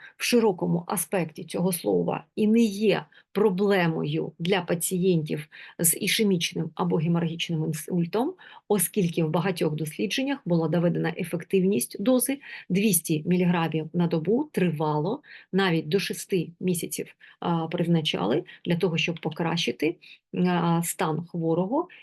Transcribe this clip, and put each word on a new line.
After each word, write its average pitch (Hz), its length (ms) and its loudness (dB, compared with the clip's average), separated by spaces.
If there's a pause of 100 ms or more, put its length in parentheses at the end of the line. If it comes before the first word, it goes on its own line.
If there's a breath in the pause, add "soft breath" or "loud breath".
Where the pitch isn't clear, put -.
(180 loud breath)
в - 60 -12
широкому 180 640 2
аспекті 185 560 -4
цього 185 300 -2
слова 180 520 0 (100)
і 214 120 2
не 226 120 6
є 196 460 2 (260 soft breath)
проблемою 175 1080 2
для 175 220 0
пацієнтів 170 880 0 (320 loud breath)
з 170 180 2
ішемічним 180 760 0
або 175 200 0
геморагічним 170 720 0
інсультом, 175 680 -2 (340 loud breath)
оскільки 175 560 0
в 156 60 0
багатьох 175 460 0
дослідженнях 214 680 -4
була 165 220 2
доведена 165 500 0
ефективність 190 840 -2
дози 254 360 2 (300 loud breath)
двісті 180 560 2
міліграмів 175 680 2
на 175 140 2
добу 175 440 0
тривало 160 680 0 (320 loud breath)
навіть 175 340 2
до 190 120 2
шести 180 500 -4 (100)
місяців, - 560 -4 (240 loud breath)
а, 165 280 0
призначали 170 760 0 (220 loud breath)
для 170 100 0
того, 170 220 0
щоб 170 220 -2
покращити, 170 760 -2 (380 loud breath)
а, 170 500 2
стан 170 420 -2
хворого 175 600 -2 (140 loud breath)